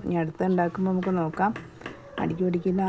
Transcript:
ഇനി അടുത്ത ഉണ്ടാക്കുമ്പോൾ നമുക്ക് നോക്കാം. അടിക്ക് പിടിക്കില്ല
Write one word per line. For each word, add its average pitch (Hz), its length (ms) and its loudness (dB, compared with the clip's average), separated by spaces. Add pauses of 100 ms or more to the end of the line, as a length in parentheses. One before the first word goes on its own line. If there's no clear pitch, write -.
ഇനി 175 180 0
അടുത്ത 160 280 0
ഉണ്ടാക്കുമ്പോൾ 180 420 2
നമുക്ക് 185 280 2
നോക്കാം. 170 300 2 (720)
അടിക്ക് 170 240 -2
പിടിക്കില്ല 180 420 0